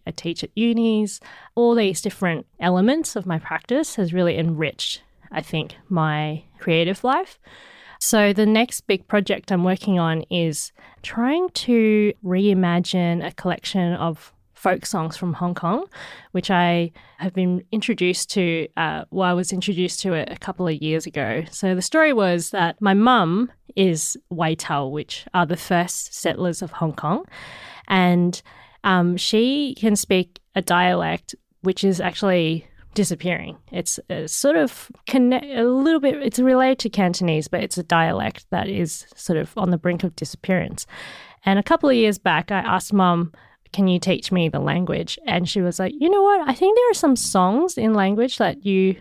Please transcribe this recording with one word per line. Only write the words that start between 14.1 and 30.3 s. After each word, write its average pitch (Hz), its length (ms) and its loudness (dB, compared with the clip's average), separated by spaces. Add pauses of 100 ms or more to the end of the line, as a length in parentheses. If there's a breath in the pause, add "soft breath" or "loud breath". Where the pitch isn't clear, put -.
folk - 340 -2
songs 165 280 -4
from 170 200 -4
Hong 180 200 -4
Kong, 208 300 -4 (480 loud breath)
which 185 180 -2
I 170 400 2 (280 soft breath)
have 190 160 -6
been 180 360 0
introduced 180 600 -2
to, 165 360 0 (120)
uh, 156 320 -2
well, 185 180 0
I 175 60 2
was 175 180 -2
introduced 180 480 -4
to 190 140 -2
it 156 160 -4
a - 80 -14
couple 185 280 -6
of 156 140 -2
years 156 240 -2
ago. 143 460 -4
So 185 240 -2
the 180 80 -2
story 311 320 2
was 180 360 0
that 175 300 -2
my 202 140 4
mum 220 580 4 (240)
is 180 400 0 (140)
Wai 160 240 -2
Tau, 147 320 -4
which - 480 -10
are 175 100 4
the 165 120 -2
first - 580 -2
settlers 175 480 -2
of 170 80 -10
Hong 160 240 -4
Kong. 214 320 -4 (640 loud breath)
And, 180 520 2 (440 loud breath)
um, 180 340 2
she 262 600 0
can 214 180 2
speak 185 440 -2 (140)